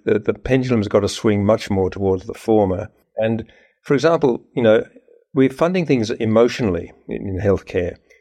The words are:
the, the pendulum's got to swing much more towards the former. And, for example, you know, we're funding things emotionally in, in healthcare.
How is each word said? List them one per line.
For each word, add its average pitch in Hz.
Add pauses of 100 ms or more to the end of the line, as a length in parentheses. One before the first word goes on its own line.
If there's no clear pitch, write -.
the, 107
the -
pendulum's 127
got 107
to 101
swing 101
much 107
more 95
towards 95
the 113
former. 104 (260)
And, 110 (340)
for -
example, 151 (100)
you 123
know, 110 (500)
we're 135
funding 175
things 123
emotionally 110 (160)
in, -
in 95
healthcare. 92 (260)